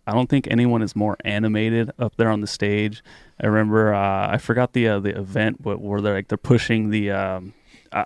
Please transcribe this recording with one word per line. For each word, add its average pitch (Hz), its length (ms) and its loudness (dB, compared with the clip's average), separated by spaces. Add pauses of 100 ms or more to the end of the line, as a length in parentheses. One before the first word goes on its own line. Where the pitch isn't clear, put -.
I - 80 -6
don't 123 160 2
think 139 220 0
anyone 120 320 2
is 98 120 -4
more 104 300 -2
animated 110 720 0
up 120 200 -4
there 113 120 4
on 104 120 0
the 101 60 -4
stage. 104 560 -2 (380)
I 110 60 2
remember, 107 480 4
uh, 98 360 0
I 104 60 0
forgot 123 360 0
the, 117 140 2
uh, 104 120 2
the 98 180 -2
event, 101 460 -2
but 101 180 -4
where 101 200 -2
they're, 104 120 0
like, 98 140 -4
they're 107 100 -4
pushing 110 540 2
the, 104 200 0
um, 95 420 -4 (380)
I, - 140 -2